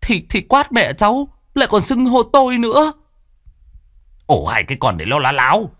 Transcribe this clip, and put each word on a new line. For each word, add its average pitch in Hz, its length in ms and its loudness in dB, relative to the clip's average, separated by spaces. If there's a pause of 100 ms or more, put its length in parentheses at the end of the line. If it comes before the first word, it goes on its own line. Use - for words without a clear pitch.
thì, 180 280 -4
thì 208 120 -4
quát 285 300 0
mẹ 175 220 0
cháu, 247 340 0 (260)
lại 262 180 0
còn 208 100 2
xưng 254 240 0
hô 247 180 2
tôi 254 340 2
nữa." 262 360 0 (1300)
"Ổ 80 200 0
hai 110 180 -4
cái 131 180 -8
con 107 160 -2
để 80 80 -10
lo 131 140 -2
lá 135 120 2
láo, 143 380 0 (100)